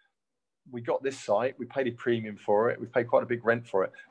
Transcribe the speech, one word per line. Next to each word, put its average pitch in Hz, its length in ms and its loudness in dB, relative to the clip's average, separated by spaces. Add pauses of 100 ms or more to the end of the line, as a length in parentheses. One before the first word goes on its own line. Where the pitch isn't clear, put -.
(720)
we 123 100 -8
got 131 220 -2
this 135 160 -4
site, 113 400 0
we 117 80 -8
paid 127 220 -2
a 113 40 -2
premium 110 440 -2
for 110 340 2
it, - 100 -6
we 113 60 -8
paid 120 220 -2
quite 127 160 4
a - 20 -8
big 120 180 -4
rent 117 220 0
for 95 160 0
it, - 80 -2 (200)